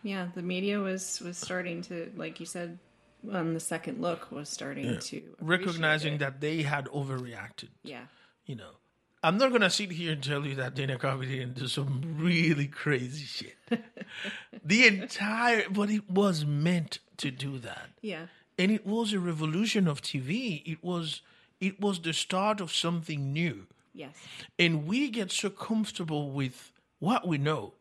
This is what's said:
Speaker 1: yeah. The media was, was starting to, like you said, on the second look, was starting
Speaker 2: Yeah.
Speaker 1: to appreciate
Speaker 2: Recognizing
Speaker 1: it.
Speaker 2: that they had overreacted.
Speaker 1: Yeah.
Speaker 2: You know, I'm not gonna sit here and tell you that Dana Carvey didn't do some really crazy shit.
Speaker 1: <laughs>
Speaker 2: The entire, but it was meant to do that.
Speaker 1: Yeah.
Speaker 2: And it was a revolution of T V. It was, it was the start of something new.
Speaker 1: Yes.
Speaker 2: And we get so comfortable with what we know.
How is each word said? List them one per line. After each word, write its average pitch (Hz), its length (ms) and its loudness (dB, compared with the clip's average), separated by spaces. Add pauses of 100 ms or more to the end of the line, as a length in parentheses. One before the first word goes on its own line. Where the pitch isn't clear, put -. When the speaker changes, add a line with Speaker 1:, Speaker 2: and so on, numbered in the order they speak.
Speaker 1:
yeah. 196 320 -4
The 180 80 -6
media 190 380 0
was, 190 400 -4
was 175 180 -10
starting 180 440 -4
to, 170 340 -8
like 160 240 -8
you 165 60 -10
said, 175 320 -8 (540)
on 165 220 0
the 165 60 -2
second 160 420 -6
look, 170 280 -4
was 143 200 -10
starting 139 340 -8
Speaker 2:
Yeah. - 140 -2
Speaker 1:
to - 180 -8
appreciate - 240 -14
Speaker 2:
Recognizing 156 760 2
Speaker 1:
it. 147 40 -2
Speaker 2:
that 139 240 -2
they 156 200 0
had 143 240 0
overreacted. 127 840 -6 (120)
Speaker 1:
Yeah. 123 220 -12 (400)
Speaker 2:
You 131 120 -8
know, 92 160 -14 (500)
I'm 175 160 4
not 262 120 6
gonna 214 200 6
sit 196 200 0
here 165 220 -2
and 143 100 -4
tell 143 240 0
you 139 100 -4
that 131 180 -4
Dana 135 240 -2
Carvey 131 300 0
didn't 127 260 -4
do 131 140 -6
some 143 500 -2
really 160 500 4
crazy 139 560 -2
shit. - 320 -10 (140)
Speaker 1:
<laughs> 226 140 0 (800)
Speaker 2:
The 220 220 8
entire, 220 840 4
but 202 200 2
it 208 200 0
was 180 340 4
meant 151 540 2 (200)
to 143 120 -2
do 135 280 -6
that. - 320 -12 (120)
Speaker 1:
Yeah. 170 240 -8 (320)
Speaker 2:
And 190 140 6
it 214 140 2
was 214 260 0
a 196 80 2
revolution 175 680 2
of 143 160 2
T - 160 -4
V. 170 480 -2
It 160 160 -6
was, 170 380 -4 (400)
it 190 200 0
was 196 200 2
the 165 120 -2
start 202 480 2
of 165 120 -4
something 160 600 0
new. 143 340 0 (260)
Speaker 1:
Yes. 135 240 -14 (420)
Speaker 2:
And 165 280 6
we 254 240 2
get 214 200 -2
so - 200 0
comfortable 165 840 -2
with 135 400 -4 (260)
what 202 300 2
we 156 100 2
know. 139 420 0